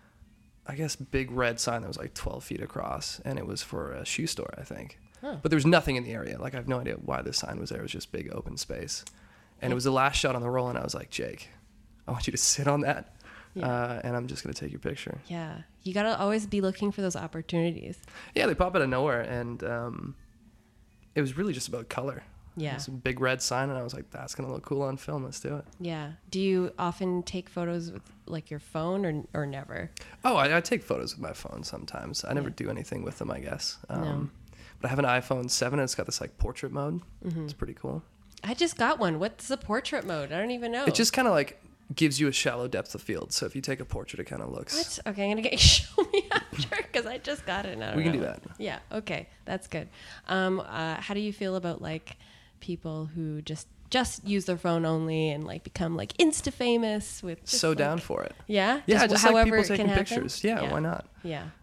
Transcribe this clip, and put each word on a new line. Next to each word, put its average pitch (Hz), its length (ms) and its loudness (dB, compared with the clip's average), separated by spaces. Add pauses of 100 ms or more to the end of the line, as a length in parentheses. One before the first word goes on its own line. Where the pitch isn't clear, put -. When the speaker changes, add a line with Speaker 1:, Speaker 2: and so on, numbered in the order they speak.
(680)
Speaker 1:
I 139 100 -6
guess, 151 200 -2
big 131 340 -2
red 120 280 0
sign 120 240 0
that 98 60 -8
was, - 100 -8
like, - 160 -8
twelve - 300 -6
feet - 160 -6
across, - 640 -6
and 135 140 -4
it - 80 -6
was - 160 -6
for - 300 -6
a 65 120 -8
shoe - 240 -2
store, - 280 -6
I - 60 -12
think. - 360 -12 (240)
Speaker 2:
Oh. 262 200 -6
Speaker 1:
But 156 80 2
there 156 60 6
was 143 100 6
nothing 160 300 6
in 123 80 -2
the 117 80 -8
area. 85 260 -6
Like, 135 160 -6
I - 40 -4
have 123 100 -6
no 127 120 2
idea 85 140 -2
why 64 280 -2
the - 100 -4
sign - 260 -2
was - 120 -6
there. - 100 -6
It - 20 -8
was - 100 -6
just - 200 -10
big - 200 -6
open - 240 -6
space. - 480 -6 (560)
And 127 100 -2
it - 20 2
Speaker 2:
Yeah. - 40 2
Speaker 1:
was 123 80 -2
the 135 80 4
last 135 240 6
shot 131 200 2
on 120 60 -2
the 120 80 -2
roll, 127 180 0
and 123 100 -2
I - 60 -4
was - 100 -4
like, - 160 -8
"Jake, - 380 -8 (580)
I 123 60 -4
want 120 160 -2
you - 40 0
to - 40 -2
sit - 320 4
on 147 140 4
that, - 340 -2 (380)
Speaker 2:
Yeah. 185 120 -2
Speaker 1:
uh, 120 380 0
and 120 120 -2
I'm 120 120 -4
just 139 160 -8
gonna - 100 -4
take - 160 -6
your - 100 -8
picture." - 460 -6
Speaker 2:
Yeah. 160 360 -8 (200)
You 185 120 -6
gotta 214 240 2
always 208 280 2
be 202 140 0
looking 196 320 0
for 202 100 -4
those 185 140 0
opportunities. 165 840 -2 (380)
Speaker 1:
Yeah, - 100 4
they 180 80 4
pop 180 220 2
out 165 60 6
of 135 60 4
nowhere, 127 320 2
and, 120 440 -4
um, 117 500 -4 (1000)
it 156 40 2
was 131 160 0
really 190 160 0
just 127 160 -4
about 117 200 -8
color. 131 340 -4 (340)
Speaker 2:
Yeah. 151 180 -2
Speaker 1:
It's 135 140 -6
a - 20 -8
big 127 300 -2
red 127 200 2
sign, 131 300 0
and 131 80 -4
I 123 40 -6
was 120 120 -8
like, - 160 -12
"That's 131 240 -10
gonna 131 180 -6
look - 120 -8
cool 139 180 -2
on 135 160 -2
film. 147 260 -6
Let's 131 160 -10
do 139 160 -4
it." 143 80 -8 (160)
Speaker 2:
Yeah. 156 320 -6 (180)
Do 185 80 -2
you 185 400 4
often 180 440 0
take 180 260 -6
photos 170 420 -4
with, 196 120 -12 (240)
like, 160 240 -8
your 147 100 -8
phone 180 460 -2
or, 151 260 0
or 147 140 -2
never? 139 440 -6 (340)
Speaker 1:
Oh, 254 120 6
I, 147 220 6
I - 20 6
take 185 220 0
photos 64 320 -2
with - 80 -10
my 80 100 -6
phone - 320 -10
sometimes. - 600 -8
I - 100 -4
never 139 140 0
Speaker 2:
Yeah. - 80 -6
Speaker 1:
do 107 140 -4
anything 107 340 -4
with - 140 -8
them, - 120 -4
I - 100 -6
guess. - 380 -6 (100)
Speaker 2:
No. - 80 -4
Speaker 1:
Um, 147 360 -2 (480)
but 127 80 -2
I - 20 0
have 135 80 0
an 143 80 4
iPhone 123 420 2
seven, 127 300 2
and 135 60 4
it's 127 100 -2
got - 120 -2
this, - 140 -4
like, - 160 -8
portrait - 360 -2
mode. 143 280 -2 (240)
Speaker 2:
Mm-hmm. 165 200 -2
Speaker 1:
It's 151 100 -6
pretty - 200 -6
cool. 139 280 -6 (420)
Speaker 2:
I 202 80 -2
just 330 240 0
got 262 220 2
one. 175 200 2
What's 208 300 -4
the 262 80 -2
portrait 247 500 -2
mode? 151 240 -4
I 160 80 -2
don't 220 120 0
even 240 220 -2
know. 247 120 0
Speaker 1:
It 285 100 4
just 226 200 4
kinda, 254 160 6
like, 147 280 4 (360)
gives 143 260 4
you 147 80 6
a 139 40 2
shallow 123 360 0
depth 107 260 -4
of 101 60 -8
field. - 320 -4
So - 140 0
if - 100 -6
you 135 60 -6
take 135 180 -2
a 131 60 -6
portrait, - 340 -6
it - 60 -4
kinda - 200 -6
looks - 520 -4
Speaker 2:
What? - 140 -4
Okay, 196 120 -2
I'm 202 60 2
gonna 220 120 0
get 240 100 2
<laughs> - 0 -
you 254 60 0
to - 60 10
show - 380 8 (100)
me 403 180 4
after - 460 -2 (160)
'cause 233 140 0
I 240 120 -6
just 294 280 -6
got 196 180 -2
it 190 100 -6
and 110 100 -4
I 104 40 -4
don't - 100 -2
Speaker 1:
We 156 40 2
can 165 100 4
Speaker 2:
know. 139 60 2
Speaker 1:
do 92 60 0
that. 60 180 -6 (160)
Speaker 2:
Yeah, 196 200 -4 (120)
okay. 175 380 -6 (180)
That's - 220 -6
good. 165 200 -6 (380)
Um, 190 340 2
uh, 160 400 -4
how - 140 -4
do 202 60 0
you 214 120 -2
feel 190 240 -2
about, 175 240 -4
like, 160 360 -8 (440)
people 160 460 -6
who 156 360 -4
just, 156 240 -8 (240)
just 247 360 2
use 202 200 4
their 180 100 2
phone 165 300 2
only 160 440 2
and, 147 140 -2
like, - 200 -8
become, 165 320 -2
like, - 180 -2
Insta 302 380 6
famous 226 720 2
with 170 220 -6
just, - 160 2
Speaker 1:
So 160 140 6
down 147 240 4
Speaker 2:
like 160 60 -6
Speaker 1:
for - 180 -2
it. 50 120 -6 (120)
Speaker 2:
Yeah? 208 400 4
Speaker 1:
Yeah, 214 140 8
Speaker 2:
Just 233 100 8
Speaker 1:
just, 208 140 6
Speaker 2:
however 226 100 10
Speaker 1:
like, 226 100 10
people 220 140 6
Speaker 2:
it 208 80 6
can 202 100 4
Speaker 1:
taking 202 120 4
Speaker 2:
happen? 196 160 6
Speaker 1:
pictures. - 400 -2
Yeah, 214 180 2
Speaker 2:
Yeah. 139 100 0
Speaker 1:
why 151 80 2
not? 165 260 -2 (180)
Speaker 2:
Yeah, 160 240 -6 (140)